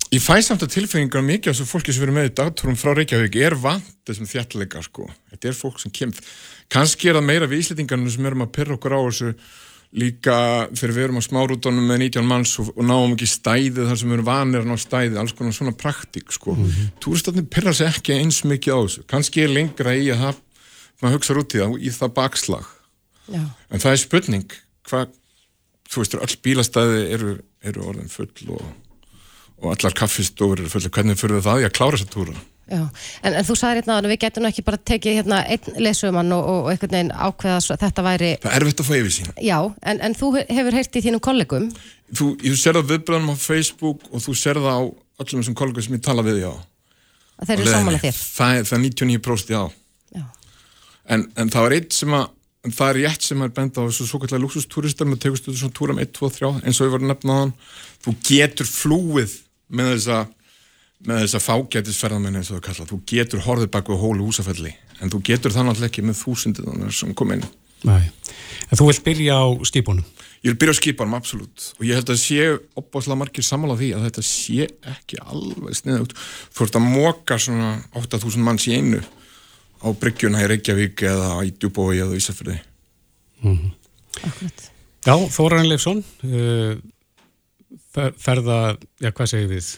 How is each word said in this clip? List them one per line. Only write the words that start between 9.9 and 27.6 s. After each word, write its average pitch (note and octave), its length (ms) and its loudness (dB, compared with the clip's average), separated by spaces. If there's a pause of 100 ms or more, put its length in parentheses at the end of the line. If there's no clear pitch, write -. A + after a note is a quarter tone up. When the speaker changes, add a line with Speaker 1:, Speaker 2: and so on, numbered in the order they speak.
Speaker 1:
líka B2 420 2 (380)
þegar A#2+ 220 -2
við B2 100 2
erum B2+ 160 0
á - 60 -4
smárútunum B2+ 580 0
með B2 160 2
nítján B2 240 2
manns B2 320 2
og, G#2+ 180 -4
og A#2 80 -2
náum B2 300 4
ekki A#2 160 0
stæðið B2+ 640 0
þar A#2+ 80 0
sem A#2+ 100 -2
við A#2+ 80 2
erum A#2 80 0
vanir B2+ 380 2
að A#2+ 80 -2
ná A#2 100 -2
stæðið, A#2+ 400 0
alls A2+ 160 -4
konar A#2 160 -2
svona B2 240 -4
praktík, - 560 -8
sko. - 240 -4
Speaker 2:
Mhm. G2 320 2 (100)
Speaker 1:
Túristarnir E3+ 460 0
pirra F3 300 2
sig D3+ 120 2
ekki D3 300 0
eins D3+ 240 2
mikið C#3+ 320 2
á C3 80 4
þessu. F#2+ 240 -2
Kannski D3 400 0
er C#3 80 2
lengra C#3+ 400 0
í C#3 160 2
að A#2+ 80 2
það, C3+ 180 0 (680)
maður B2 160 4
hugsar C3+ 180 0
út C#3+ 160 -2
í A2 80 2
það, A2 160 0
í C3 160 -4
það B2 200 -2
bakslag. B2+ 520 -2 (640)
Speaker 3:
Já. F3 140 -4 (280)
Speaker 1:
En G2 80 -4
það C3+ 120 4
er C3+ 100 4
spurning, G#2+ 480 0 (340)
hvað, B2+ 300 -4 (760)
þú B2+ 120 -4
veist, - 140 -2
öll - 280 -6
bílastæði A#2 600 2 (100)
eru, G#2 220 -4 (280)